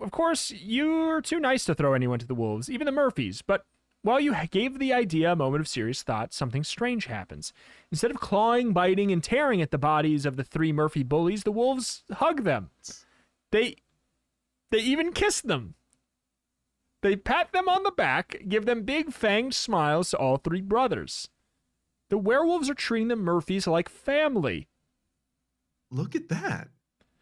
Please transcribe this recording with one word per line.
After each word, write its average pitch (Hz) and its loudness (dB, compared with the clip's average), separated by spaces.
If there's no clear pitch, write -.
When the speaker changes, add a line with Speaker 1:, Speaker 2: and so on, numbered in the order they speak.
Speaker 1:
of 214 -8
course, 330 0
you're 311 0
too 330 -2
nice 262 2
to 165 2
throw 139 4
anyone 123 0
to 117 -12
the 127 -4
wolves, 113 -2
even 254 -4
the 285 0
Murphys. 143 0
But - -2
while 240 4
you 285 2
ha-, 165 -2
gave 262 0
the 269 0
idea 175 2
a 175 2
moment 143 0
of 151 -6
serious 117 -4
thought, 113 -4
something 135 -4
strange 233 -4
happens. 92 -10
Instead 226 0
of 277 -6
clawing, 233 2
biting, 185 2
and 175 0
tearing 247 2
at 147 -2
the 151 -2
bodies 151 2
of 131 -4
the 135 -4
three 160 0
Murphy 151 0
bullies, 170 0
the 214 0
wolves 247 -2
hug 285 0
them. 120 0
They, 220 2
they 220 2
even 302 2
kiss 403 0
them. 135 -4
They 196 2
pat 285 0
them 370 0
on 370 2
the 392 0
back, - 0
give 208 0
them 233 0
big 294 -4
fanged 226 0
smiles 165 0
to - -4
all 131 2
three 175 -2
brothers. 196 -2
The 202 2
werewolves 285 2
are 285 0
treating 226 0
the 240 0
Murphys 185 0
like 170 2
family. 240 0
Speaker 2:
Look 135 -4
at 320 -6
that. - -4